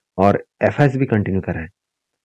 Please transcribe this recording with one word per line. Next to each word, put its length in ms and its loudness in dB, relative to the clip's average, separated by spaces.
और 260 2
एफ़आईएस 340 2
भी 100 0
continue 340 0
कर 140 -6
रहा 80 -8
है। 60 -12